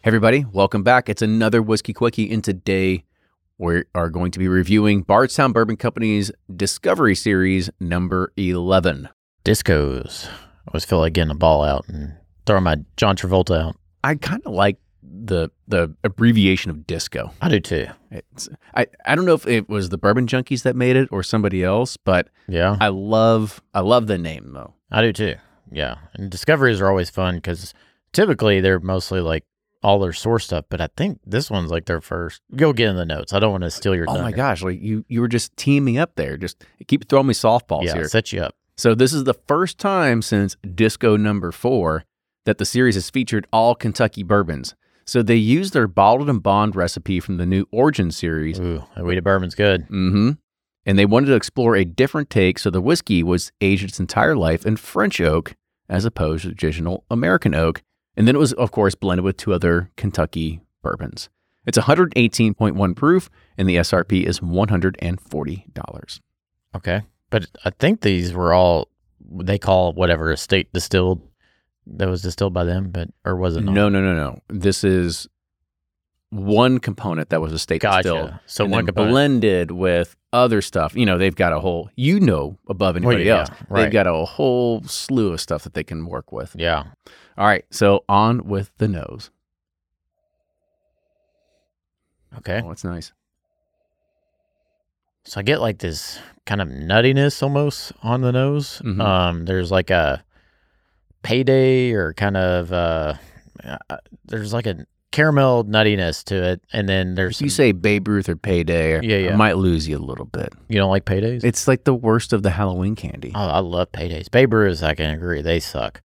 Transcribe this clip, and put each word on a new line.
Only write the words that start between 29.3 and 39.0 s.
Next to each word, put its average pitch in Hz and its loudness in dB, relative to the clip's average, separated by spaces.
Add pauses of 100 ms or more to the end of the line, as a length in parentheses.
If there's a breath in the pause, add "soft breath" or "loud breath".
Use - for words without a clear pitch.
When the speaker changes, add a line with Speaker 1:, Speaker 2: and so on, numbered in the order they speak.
Speaker 2:
all 101 2
their 90 -2
source 113 -2
stuff, 80 -6
but 87 -8
I 80 -4
think 190 -4
this 117 -4
one's, 87 -4
like, 82 -4
their 85 -4
first. 85 -10 (140)
Go 151 2
get 117 2
in 95 0
the 87 -2
notes. 78 -6
I 98 0
don't 104 2
wanna 90 -4
steal 95 -2
your 82 -2
Speaker 1:
Oh - -2
my 92 -2
Speaker 2:
thunder. 113 -6
Speaker 1:
gosh, 113 -2
like, 92 -6
you, 110 -4
you 117 -4
were 120 0
just 117 -4
teeing 139 2
me 123 0
up 156 -2
there. 71 -6
Just - -10 (240 soft breath)
keep - 0
throwing 135 4
me 127 2
softballs 113 0
Speaker 2:
Yeah, 85 -2
Speaker 1:
here. 80 -4
Speaker 2:
set - 0
you 90 -6
up. 69 -8 (200)
Speaker 1:
So 113 2
this 127 4